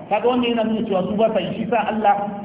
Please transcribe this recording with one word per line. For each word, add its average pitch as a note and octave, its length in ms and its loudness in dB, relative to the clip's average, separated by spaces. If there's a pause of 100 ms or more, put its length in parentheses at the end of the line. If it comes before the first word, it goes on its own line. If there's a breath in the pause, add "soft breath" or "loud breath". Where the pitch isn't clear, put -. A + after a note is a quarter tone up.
Kaga G#3+ 180 0
wannan B3 300 2
yana A3 80 0
nuna G#3+ 240 0
cewa F#3 160 0
su G#3 100 -4
ba A3 160 4
sa G#3+ 80 0
yi, - 140 -2
shi A3+ 160 -6
sa A3 160 0
Allah G#3 600 0